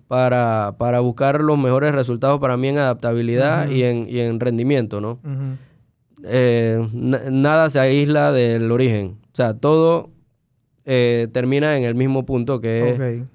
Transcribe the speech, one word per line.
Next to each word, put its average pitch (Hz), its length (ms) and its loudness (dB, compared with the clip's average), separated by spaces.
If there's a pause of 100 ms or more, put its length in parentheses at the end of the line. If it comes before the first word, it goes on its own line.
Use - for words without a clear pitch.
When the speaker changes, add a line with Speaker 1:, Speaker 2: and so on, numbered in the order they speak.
Speaker 1:
para, 120 720 0
para 120 220 0
buscar 135 420 0
los 151 160 2
mejores 135 380 2
resultados 131 440 0
para 131 160 0
mí 127 140 -2
en 143 80 0
adaptabilidad 123 880 0
Speaker 2:
Ujú. 139 80 -4
Speaker 1:
y 131 100 2
en, 120 240 -2
y 120 120 -4
en 117 200 -2
rendimiento, 117 640 -2
¿no? 110 120 -6
Speaker 2:
Ujú. 135 440 -10 (680)
Speaker 1:
Eh, 117 680 2
na-, 123 380 -2
nada 151 400 2
se 135 80 0
aísla 143 520 2
del 117 400 2
origen. 107 460 0 (160)
O - 20 -20
sea, 117 200 0
todo, 160 560 2 (760)
eh, 120 480 0
termina 139 440 0
en 127 60 0
el 117 120 -2
mismo 131 300 0
punto 127 360 -2
que 117 300 0
es 123 80 -2 (240)
Speaker 2:
Ok. 127 120 -14